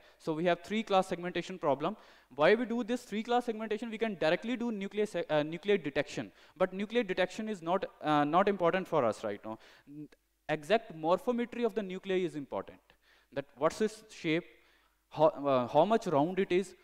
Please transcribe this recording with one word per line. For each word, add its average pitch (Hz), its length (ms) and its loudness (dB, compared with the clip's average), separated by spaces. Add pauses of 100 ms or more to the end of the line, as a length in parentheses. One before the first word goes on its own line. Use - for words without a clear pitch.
(200)
So 160 140 -4
we 156 120 -2
have 175 160 2
three 214 220 -4
class 190 240 2
segmentation 175 500 -6
problem. 151 380 0 (400)
Why 160 200 6
we 240 100 0
do 233 180 -4
this 240 200 -4
three 214 200 -6
class 240 220 0
segmentation? 220 440 -6
We 220 80 -8
can 220 180 -2
directly 180 400 0
do 240 160 -4
nuclei 202 340 -4
se-, 170 240 -4
uh, 151 140 2
nuclei 170 340 0
detection, - 540 -4 (260)
but 185 160 0
nuclei 214 300 -2
detection 185 460 -2
is 190 120 -8
not, 175 240 -2 (160)
uh, 147 220 4
not 175 240 4
important 180 400 2
for 151 180 2
us 107 180 0
right 104 200 -6
now. 110 140 -8 (300)
N-, 147 220 -16 (400)
exact 160 480 0
morphometry 233 680 0
of 208 100 0
the 214 80 -2
nuclei 185 360 -2
is 160 160 -2
important. 101 440 -8 (520)
That 139 140 -8 (120)
what's 156 220 0
its 214 300 -2
shape, 165 360 -2 (640)
how, 156 180 4
uh, 135 400 2
how 151 180 4
much 220 220 0
round 165 320 2
it 190 120 0
is, 185 320 0